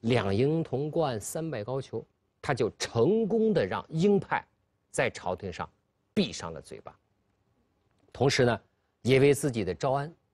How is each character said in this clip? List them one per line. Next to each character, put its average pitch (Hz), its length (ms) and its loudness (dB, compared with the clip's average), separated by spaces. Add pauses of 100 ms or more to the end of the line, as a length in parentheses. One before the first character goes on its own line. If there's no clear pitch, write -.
两 110 340 2
鹰 147 260 2
同 147 300 -4
冠， 143 280 -2
三 160 300 -8
拜 117 140 -6
高 127 160 -4
俅， 117 240 -8 (380)
他 143 120 -2
就 113 180 0
成 190 540 2
功 220 280 2
的 135 120 2
让 95 240 -4
鹰 196 300 4
派 - 260 -4 (460)
在 131 180 0
朝 - 260 -6
廷 90 180 -10
上 - 160 -8 (440)
闭 139 200 0
上 82 180 -10
了 76 100 -12
嘴 - 200 -18
巴。 - 120 -18 (1200)
同 127 180 2
时 131 140 4
呢， 117 180 2 (420)
也 131 160 6
为 143 140 6
自 143 160 0
己 113 140 -2
的 90 100 -4
招 131 180 -2
安 139 220 -4 (200)